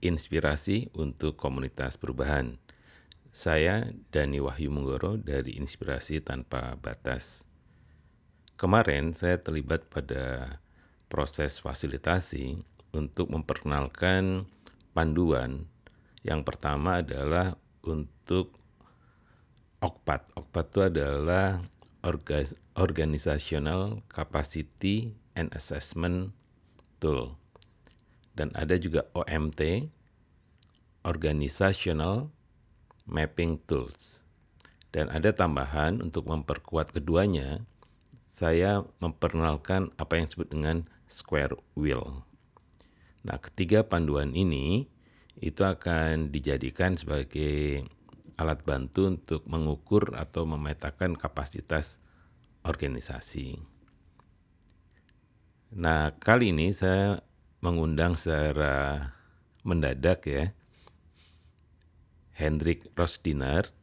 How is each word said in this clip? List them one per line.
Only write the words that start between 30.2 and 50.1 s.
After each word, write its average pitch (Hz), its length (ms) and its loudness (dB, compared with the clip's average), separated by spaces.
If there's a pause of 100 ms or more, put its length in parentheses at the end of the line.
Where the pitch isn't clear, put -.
Organizational 82 1300 0 (800)
Mapping 82 560 0
Tools. - 560 -4 (720)
Dan 76 160 0
ada 82 240 4
tambahan 76 720 2
untuk 80 240 -4
memperkuat 78 640 -2
keduanya, 82 720 2 (640)
saya 87 560 4 (160)
memperkenalkan 82 960 0
apa 82 240 0
yang 82 80 -2
disebut - 240 -8
dengan 78 320 0 (240)
square - 480 -2 (160)
wheel. 67 480 -2 (1040)
Nah, - 160 -6
ketiga 101 480 2
panduan 73 480 2
ini 87 480 2 (560)
itu 78 240 0
akan 80 640 2
dijadikan 71 640 0
sebagai 73 960 -2 (480)
alat 80 240 0
bantu 69 480 0
untuk 80 400 -4
mengukur 78 640 0